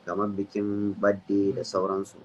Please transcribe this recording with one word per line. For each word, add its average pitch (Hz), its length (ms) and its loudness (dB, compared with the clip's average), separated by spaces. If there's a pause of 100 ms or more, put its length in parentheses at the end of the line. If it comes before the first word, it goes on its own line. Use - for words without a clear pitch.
kamar 95 260 0
bikin 101 640 -2
birthday 98 560 2
da - 80 -4
sauransu. 95 640 -2